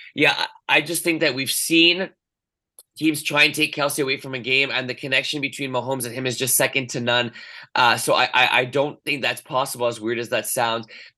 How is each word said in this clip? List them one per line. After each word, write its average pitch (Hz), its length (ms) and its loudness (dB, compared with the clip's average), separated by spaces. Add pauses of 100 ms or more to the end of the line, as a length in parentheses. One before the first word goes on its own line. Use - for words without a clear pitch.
(140)
yeah, 147 200 4 (340)
I, 139 80 4
I 156 40 4
just 160 240 -4
think 165 160 0
that 147 140 2
we've 131 160 -2
seen 170 580 2 (920)
teams 151 240 0
try 147 220 4
and 151 100 2
take 151 200 -2
Kelce 143 280 0
away 135 160 0
from 135 160 -10
a 127 40 -6
game, 131 320 0
and 127 180 -4
the 123 60 -6
connection 135 460 -2
between 135 300 -6
Mahomes 127 340 -4
and 120 100 -8
him 131 120 -4
is 120 100 -2
just 131 200 0
second 131 340 0
to 131 100 -4
none. 120 320 0 (420)
Uh, 120 220 6
so - 160 0
I, - 220 4
I, 127 140 4 (120)
I 131 60 0
don't 139 400 -2
think 143 160 -4
that's 123 180 -2
possible, 131 460 -2
as 113 120 -2
weird 113 200 -2
as 117 100 -6
that 110 180 -2
sounds. 117 400 -2 (320)